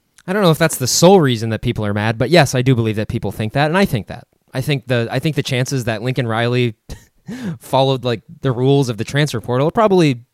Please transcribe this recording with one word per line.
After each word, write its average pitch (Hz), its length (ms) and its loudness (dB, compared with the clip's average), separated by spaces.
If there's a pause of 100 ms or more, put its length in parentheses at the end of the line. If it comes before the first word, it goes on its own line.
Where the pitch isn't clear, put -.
(260)
I 180 80 -6
don't 214 80 0
know 180 80 6
if 156 80 4
that's 160 200 0
the 127 100 -2
sole 185 340 6
reason 117 300 0
that 107 100 -4
people 110 240 -2
are 101 80 -2
mad, 110 240 -2
but 123 140 -2
yes, 156 240 4
I 127 80 0
do 131 100 4
believe 113 220 0
that 107 140 -4
people 110 220 -4
think 107 220 -6
that, 143 140 0
and 156 100 0
I 196 80 4
think 110 220 -4
that. 82 200 -16 (260)
I 131 80 -6
think 139 260 -4
the, 117 240 0
I 123 80 -2
think 151 160 -2
the 139 80 -2
chances 127 400 -2
that 107 180 -4
Lincoln 123 240 -4
Riley 120 500 0 (420)
<laughs> 208 420 -10
followed, 135 440 0
like, 120 200 -4 (180)
the 135 100 0
rules 131 380 2
of 113 80 -6
the 107 60 -6
transfer 139 380 -2
portal 131 280 -2
probably, 175 640 2